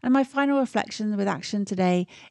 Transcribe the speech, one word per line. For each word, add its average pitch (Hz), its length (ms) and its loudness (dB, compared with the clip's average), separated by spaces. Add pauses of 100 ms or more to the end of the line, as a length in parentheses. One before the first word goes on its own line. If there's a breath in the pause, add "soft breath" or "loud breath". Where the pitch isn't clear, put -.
And 247 100 2
my 269 100 4
final 277 380 0
reflection 214 560 -2
with 202 100 0
action 202 380 -2
today 180 420 2 (240 loud breath)